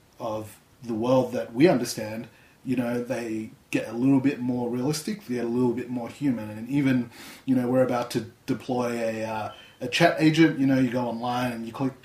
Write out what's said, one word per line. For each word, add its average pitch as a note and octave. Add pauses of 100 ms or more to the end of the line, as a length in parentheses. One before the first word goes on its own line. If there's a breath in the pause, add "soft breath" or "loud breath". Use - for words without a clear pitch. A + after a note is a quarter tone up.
(200)
of G#2+ (240)
the A#2
world A#2
that A#2
we C3
understand, A#2 (360 soft breath)
you B2+
know, A#2+
they A2+ (180)
get C3+
a A2
little C3
bit C3
more B2
realistic, B2
they B2
get A#2
a A#2
little A#2+
bit A#2+
more B2
human. A2+
And A2
even, C3+ (340 loud breath)
you C3
know, B2
we're B2+
about A#2+
to A2 (200)
deploy B2
a, A2
uh, G#2+ (280 loud breath)
a B2
chat -
agent. D#3
You C3+
know, C3+
you B2+
go B2
online B2
and A2+
you A#2
click, C3 (120)